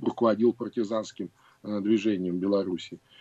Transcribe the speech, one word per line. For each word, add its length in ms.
руководил 520
партизанским, 800
э, 180
движением 560
Беларуси. 640